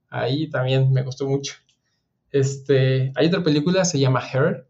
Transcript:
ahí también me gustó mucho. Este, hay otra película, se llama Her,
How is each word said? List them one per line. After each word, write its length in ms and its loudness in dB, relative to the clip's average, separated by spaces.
ahí 400 -4
también 420 2
me 120 2
gustó 240 -6
mucho. 260 -4
Este, 840 0
hay 120 2
otra 160 0
película, 420 2
se 140 -2
llama 260 2
Her, 440 -2